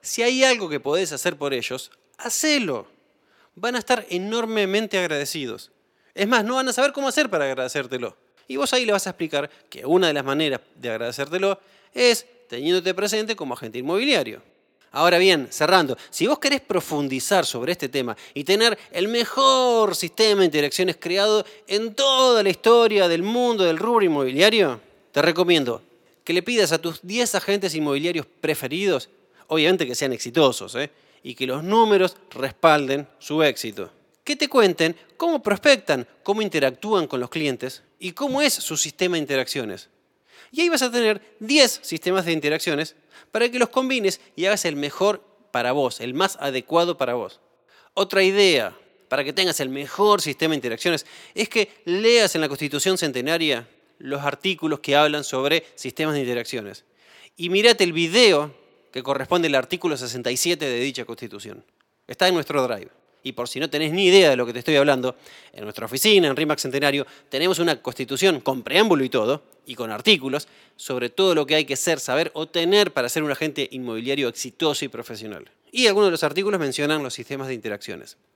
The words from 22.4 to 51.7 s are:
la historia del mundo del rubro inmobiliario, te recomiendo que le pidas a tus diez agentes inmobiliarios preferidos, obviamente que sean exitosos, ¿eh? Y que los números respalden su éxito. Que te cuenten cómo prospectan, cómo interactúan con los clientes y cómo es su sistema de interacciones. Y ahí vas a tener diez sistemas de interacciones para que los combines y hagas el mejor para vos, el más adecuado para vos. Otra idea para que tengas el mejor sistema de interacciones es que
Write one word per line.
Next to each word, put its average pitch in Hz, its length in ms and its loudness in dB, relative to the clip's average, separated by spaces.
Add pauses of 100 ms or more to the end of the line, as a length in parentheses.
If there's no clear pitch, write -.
la 196 80 4
historia 220 580 6
del 170 140 0
mundo 233 420 2
del 165 140 2
rubro 220 260 2
inmobiliario, 151 800 2 (300)
te 143 100 2
recomiendo 160 600 2 (420)
que - 100 -4
le 180 80 0
pidas 202 300 2
a 160 60 0
tus 165 240 -6
diez 226 320 -4
agentes 196 400 -2
inmobiliarios 151 520 -2
preferidos, 156 840 -4 (380)
obviamente 160 400 2
que 123 80 -8
sean 135 180 -4
exitosos, 120 640 0
¿eh? 139 160 -6 (320)
Y 127 140 -14
que 135 100 -6
los 135 180 -6
números 202 540 4 (120)
respalden 143 800 0 (100)
su 156 240 -2
éxito. 113 480 -2 (340)
Que 294 120 -6
te 294 120 -2
cuenten 175 460 2 (220)
cómo 330 260 -2
prospectan, 196 640 2 (160)
cómo 214 200 -2
interactúan 165 640 0
con 135 120 -6
los 123 120 -6
clientes 135 520 -6 (160)
y 180 140 -10
cómo 269 300 -2
es 285 100 2
su - 240 -6
sistema 175 400 -2
de 156 60 -2
interacciones. 127 640 -4 (640)
Y 277 100 -4
ahí 349 80 2
vas 302 140 2
a 247 80 0
tener 226 320 0 (180)
diez 262 420 2
sistemas 180 440 -2
de 170 60 -2
interacciones 156 600 -2 (380)
para 226 160 0
que 247 100 -4
los 233 120 2
combines 254 500 -2 (160)
y 165 80 -4
hagas 196 220 0
el 151 100 -2
mejor 180 480 -2 (260)
para 123 220 -2
vos, 135 280 -2
el 123 120 -8
más 180 260 -2
adecuado 160 600 -2
para 120 160 -2
vos. 107 260 -8 (540)
Otra 196 280 2
idea 185 540 4 (320)
para 135 160 -2
que 143 80 -8
tengas 180 280 0
el 131 100 -4
mejor 180 500 0
sistema 156 320 -2
de 151 40 0
interacciones 127 500 -4 (280)
es 226 140 -2
que 214 220 -2 (160)